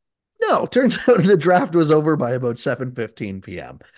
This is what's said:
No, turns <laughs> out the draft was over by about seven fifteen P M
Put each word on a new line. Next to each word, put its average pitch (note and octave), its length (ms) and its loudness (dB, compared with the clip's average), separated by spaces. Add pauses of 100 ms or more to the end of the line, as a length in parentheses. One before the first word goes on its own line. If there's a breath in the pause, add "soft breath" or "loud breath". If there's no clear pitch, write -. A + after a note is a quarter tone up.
(420)
No, G#4+ 240 0
turns B3+ 360 0
<laughs> - 60 0
out A3 140 4
the G3 140 6
draft F3 380 2
was E3 160 2
over D#3 260 2
by B2 160 -4
about B2 260 -4
seven B2+ 360 -6
fifteen G#2+ 460 -10
P F2+ 200 -14
M C3 200 -18 (180 soft breath)